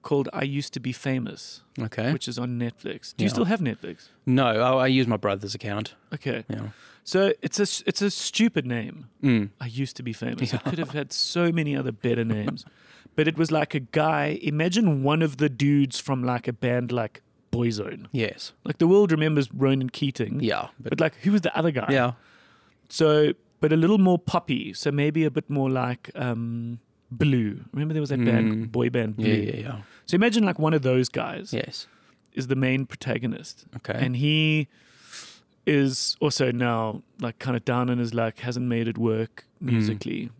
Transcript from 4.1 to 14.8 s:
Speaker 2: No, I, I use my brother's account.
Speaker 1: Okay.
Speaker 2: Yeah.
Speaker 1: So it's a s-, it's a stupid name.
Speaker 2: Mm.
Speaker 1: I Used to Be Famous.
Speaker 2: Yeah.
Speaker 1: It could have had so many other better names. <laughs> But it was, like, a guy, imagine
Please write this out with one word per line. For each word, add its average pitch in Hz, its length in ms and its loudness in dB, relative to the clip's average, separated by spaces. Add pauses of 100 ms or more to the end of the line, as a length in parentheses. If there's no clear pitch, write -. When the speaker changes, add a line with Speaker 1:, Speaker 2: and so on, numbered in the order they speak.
Speaker 2:
No, 131 220 4
I, 127 380 4
I - 20 4
use 131 220 4
my 110 80 2
brother's 101 380 -2
account. 107 400 -8 (200)
Speaker 1:
Okay. 117 340 -6
Speaker 2:
Yeah. 107 200 -6 (340)
Speaker 1:
So 196 300 2 (100)
it's - 160 -4
a 208 40 2
s-, - 240 -2
it's - 160 -2
a 202 80 2
stupid - 560 0
name. 120 400 -8 (160)
Speaker 2:
Mm. 113 280 4 (100)
Speaker 1:
I 127 60 -6
Used 127 300 -6
to 123 80 -12
Be 117 80 -6
Famous. 120 400 -4
Speaker 2:
Yeah. 147 80 -4
Speaker 1:
It - 40 -20
could 156 140 -4
have 147 140 -6
had 147 200 -6
so 175 380 0
many 151 260 0
other 127 160 -4
better 117 320 0
names. 107 460 -4
<laughs> - 40 -20 (420)
But 156 100 4
it 156 120 0
was, 160 120 2
like, 151 240 0
a 143 60 0
guy, 151 640 0
imagine 160 600 2